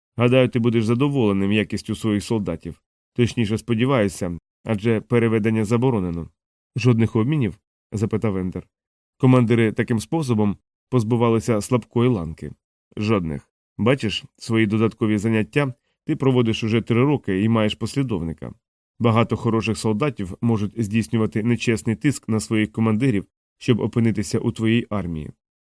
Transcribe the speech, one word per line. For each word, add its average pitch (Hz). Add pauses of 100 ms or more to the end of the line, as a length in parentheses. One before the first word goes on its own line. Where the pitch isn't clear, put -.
(180)
Гадаю, 123
ти 123
будеш 113
задоволеним 117
якістю 107
своїх 104
солдатів, 87 (320)
точніше, 113
сподіваюся, 107 (260)
адже 110
переведення 110
заборонено». 98 (460)
«Жодних 113
обмінів?» — 117 (320)
запитав 104
Ендер. 92 (520)
Командири 120
таким 113
способом 107 (320)
позбувалися 113
слабкої 120
ланки. 80 (460)
Жодних. 92 (280)
Бачиш, 113 (140)
свої 113
додаткові 107
заняття 113 (320)
ти 160
проводиш 123
уже 113
три 117
роки 104
і 110
маєш 110
послідовника. 87 (460)
Багато 113
хороших 110
солдатів 107
можуть 110
здійснювати 110
нечесний 117
тиск -
на 110
своїх 107
командирів, 113 (320)
щоб 117
опинитися 110
у 117
твоїй 110
армії. 85 (340)